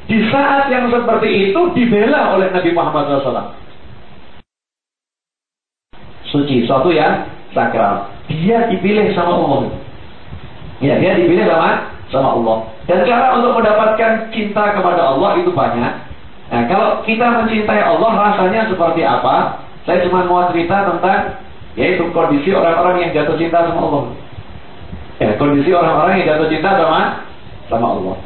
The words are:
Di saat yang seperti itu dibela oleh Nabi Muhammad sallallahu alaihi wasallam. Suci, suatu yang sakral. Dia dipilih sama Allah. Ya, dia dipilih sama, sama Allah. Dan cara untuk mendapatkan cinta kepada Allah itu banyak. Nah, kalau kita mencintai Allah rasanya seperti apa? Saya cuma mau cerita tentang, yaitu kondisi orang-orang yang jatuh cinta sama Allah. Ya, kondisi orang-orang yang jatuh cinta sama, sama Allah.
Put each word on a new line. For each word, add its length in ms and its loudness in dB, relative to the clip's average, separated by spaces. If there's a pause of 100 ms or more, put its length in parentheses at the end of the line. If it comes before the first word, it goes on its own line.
Di 160 2 (100)
saat 400 2
yang 200 0
seperti 600 2
itu 100 2 (140)
dibela 600 4
oleh 160 2
Nabi 240 0
Muhammad 320 0
sallallahu 160 0
alaihi 80 -2
wasallam. 200 -6 (2750)
Suci, 300 -2 (100)
suatu 240 2
yang 400 0 (240)
sakral. 560 -2 (160)
Dia 420 0
dipilih 460 0
sama 240 0
Allah. 320 0 (1120)
Ya, 160 2
dia 160 2
dipilih 320 4
sama, 240 4 (400)
sama 240 0
Allah. 240 0 (320)
Dan 160 4
cara 320 4
untuk 240 2
mendapatkan 720 2
cinta 400 0
kepada 280 2 (120)
Allah 260 2
itu 140 0
banyak. 380 0 (600)
Nah, 160 0
kalau 380 2
kita 200 2
mencintai 560 2
Allah 300 2
rasanya 560 2
seperti 380 2
apa? 560 0 (240)
Saya 180 2
cuma 220 2
mau 240 2
cerita 400 0
tentang, 480 0 (400)
yaitu 320 0
kondisi 400 2
orang-orang 560 2
yang 40 -2 (120)
jatuh 160 0
cinta 320 2
sama 160 -2
Allah. 180 -2 (1120)
Ya, 240 0
kondisi 320 2
orang-orang 480 2
yang 160 2
jatuh 160 0
cinta 240 2
sama, 240 2 (720)
sama 140 0 (100)
Allah. 300 -6